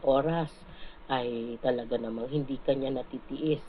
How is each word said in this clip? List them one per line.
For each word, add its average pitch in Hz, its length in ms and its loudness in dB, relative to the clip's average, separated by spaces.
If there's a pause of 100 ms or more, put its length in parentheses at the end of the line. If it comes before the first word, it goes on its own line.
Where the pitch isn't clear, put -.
oras 151 480 4 (560)
ay 120 560 -2
talaga 120 400 2
namang 113 320 -4
hindi 139 240 0
ka - 160 4
niya 135 160 0
natitiis, 135 800 -2